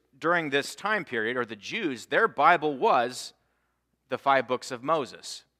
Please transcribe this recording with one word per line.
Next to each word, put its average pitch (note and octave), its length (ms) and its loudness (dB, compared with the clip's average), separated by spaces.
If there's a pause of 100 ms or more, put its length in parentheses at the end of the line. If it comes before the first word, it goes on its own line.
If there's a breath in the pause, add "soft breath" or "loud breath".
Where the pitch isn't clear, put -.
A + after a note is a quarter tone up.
(200)
during D#3+ 320 0
this C#3 240 0
time G#3 280 -2
period, A#2 320 -2
or B2 100 -2
the A2 100 -10
Jews, C3 500 -6
their G3+ 220 2
Bible D3+ 500 4
was B2+ 560 0 (760)
the B2 100 -6
five C3+ 280 2
books B2 220 -4
of A#2+ 140 -10
Moses, C3 600 -4 (140)